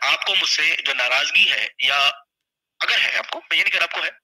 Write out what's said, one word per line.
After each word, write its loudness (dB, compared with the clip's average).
आपको -2
मुझसे 0
जो -2
नाराजगी 2
है, -2
या 2
अगर 0
है 0
आपको, -6
मैं -4
ये 2
नहीं 0
कह 0
रहा 2
आपको -6
है, -4